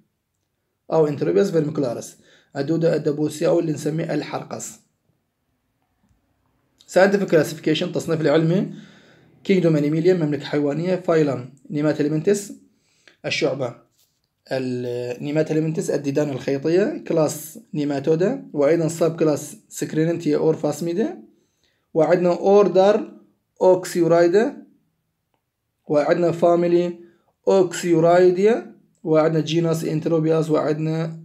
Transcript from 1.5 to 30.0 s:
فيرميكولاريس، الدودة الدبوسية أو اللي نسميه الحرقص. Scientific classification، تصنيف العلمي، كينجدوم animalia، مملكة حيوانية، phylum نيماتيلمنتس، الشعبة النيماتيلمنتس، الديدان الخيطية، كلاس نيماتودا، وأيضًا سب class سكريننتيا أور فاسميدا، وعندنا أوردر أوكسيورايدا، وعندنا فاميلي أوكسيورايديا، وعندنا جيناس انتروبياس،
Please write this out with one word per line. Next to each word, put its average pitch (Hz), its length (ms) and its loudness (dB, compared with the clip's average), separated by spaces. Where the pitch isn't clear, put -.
فيرميكولاريس، 135 680 -4
الدودة 160 400 0
الدبوسية 151 520 -2
أو 170 120 2
اللي 160 120 -2
نسميه 151 420 -6
الحرقص. - 580 -8
Scientific 190 360 4
classification، 160 680 0
تصنيف 160 260 -4
العلمي، 160 540 2
كينجدوم 165 320 2
animalia، 160 380 2
مملكة 147 300 -2
حيوانية، 151 520 -2
phylum 143 560 -2
نيماتيلمنتس، 151 840 -2
الشعبة 135 500 -4
النيماتيلمنتس، 135 1400 -4
الديدان 143 400 -2
الخيطية، 160 760 -2
كلاس - 500 -4
نيماتودا، 160 800 -2
وأيضًا 156 360 2
سب 165 280 -2
class 151 400 -2
سكريننتيا 156 680 -2
أور 156 200 2
فاسميدا، 170 640 -4
وعندنا 170 340 4
أوردر 196 840 4
أوكسيورايدا، 175 1080 2
وعندنا 160 460 2
فاميلي 175 680 2
أوكسيورايديا، 180 1300 2
وعندنا 160 360 2
جيناس 160 440 -2
انتروبياس، 160 680 0